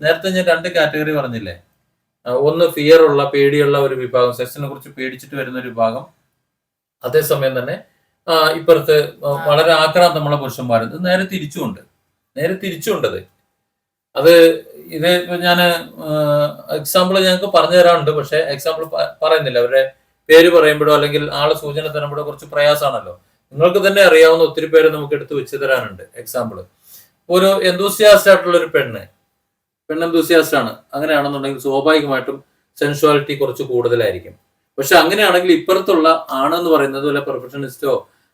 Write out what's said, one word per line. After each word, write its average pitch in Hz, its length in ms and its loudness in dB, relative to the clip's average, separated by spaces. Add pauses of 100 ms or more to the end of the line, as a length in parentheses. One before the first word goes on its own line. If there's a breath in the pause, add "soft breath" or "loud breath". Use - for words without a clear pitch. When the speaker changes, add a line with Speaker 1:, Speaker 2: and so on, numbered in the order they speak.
Speaker 1:
നേരത്തെ 160 280 -2
ഞാൻ 185 160 -4
രണ്ട് 170 240 0
കാറ്റഗറി 151 420 -2
പറഞ്ഞില്ലേ, 113 500 -8 (680)
ആ, 123 40 -6
ഒന്ന് 151 340 0
ഫിയർ 156 360 6
ഉള്ള, 143 220 4
പേടിയുള്ള 143 540 2
ഒരു 139 180 -2
വിഭാഗം, 123 380 -2
സെക്സിനെ 135 340 -8
കുറിച്ച് 143 220 -16
പേടിച്ചിട്ട് 131 460 -12
വരുന്ന 127 240 -10
ഒരു 127 80 -12
വിഭാഗം, 117 380 -4 (1000)
അതേസമയം 139 560 -2
തന്നെ - 240 -10 (460)
ആ, 160 200 2
ഇപ്പുറത്ത് 156 640 2 (140)
Speaker 2:
ആ. 143 220 -4
Speaker 1:
വളരെ 156 240 4
ആക്രാന്തമുള്ള 156 640 2
പുരുഷന്മാരും. 120 500 -4
ഇത് 160 200 -10
നേരെ 185 200 -2
തിരിച്ചുമുണ്ട്. 151 540 -10 (580)
നേരെ 170 160 -4
തിരിച്ചുമുണ്ടത്. 170 680 -6 (920)
അത് 165 340 6 (360)
ഇത് 160 220 -6
ഇപ്പൊ 175 280 -2
ഞാന്, 175 640 0
ആ, 151 760 -4
എക്സാമ്പിൾ 185 440 0
ഞങ്ങൾക്ക് 185 260 0
പറഞ്ഞു 170 320 2
തരാറുണ്ട്. 165 340 4
പക്ഷേ 151 260 -4
എക്സാമ്പിൾ 160 480 -4
പ-, 151 420 -6
പറയുന്നില്ല. 147 320 0
അവരുടെ 131 320 0 (380)
പേര് 165 200 8
പറയുമ്പോഴോ 151 440 4
അല്ലെങ്കിൽ 147 400 -2
ആളെ 147 260 -2
സൂചന 151 280 -8
തരുമ്പോഴോ 147 400 -8
കുറച്ച് 147 180 -14
പ്രയാസാണല്ലോ. 147 760 -2 (320)
നിങ്ങൾക്ക് 180 340 2
തന്നെ 202 140 2
അറിയാവുന്ന 165 420 6
ഒത്തിരി 156 220 -2
പേരെ 156 240 4
നമുക്ക് 151 240 -4
എടുത്ത് 143 200 -8
വെച്ച് 135 240 -8
തരാനുണ്ട്. 123 460 -4 (120)
എക്സാമ്പിൾ 113 480 -10 (640 soft breath)
ഒരു 180 160 4
enthusiast 196 840 4
ആയിട്ടുള്ള 175 280 4
ഒരു 160 80 2
പെണ്ണ്, 123 340 -4 (880)
പെണ്ണ് 165 180 -4
enthusiast 165 480 2
ആണ്. 117 200 -4 (180)
അങ്ങനെയാണെന്നുണ്ടെങ്കിൽ 143 680 -4
സ്വാഭാവികമായിട്ടും 139 840 -2 (360)
സെൻഷ്വാലിറ്റി 147 560 0
കുറച്ച് 135 280 -6
കൂടുതലായിരിക്കും. 117 680 -4 (440)
പക്ഷെ 135 180 -6
അങ്ങനെയാണെങ്കിൽ 180 560 0
ഇപ്പുറത്തുള്ള 165 800 0
ആണെന്ന് 156 400 -4
പറയുന്നത് 139 380 0
വല്ല 143 120 -2
പ്രൊഫഷണലിസ്റ്റോ 131 880 -8 (240)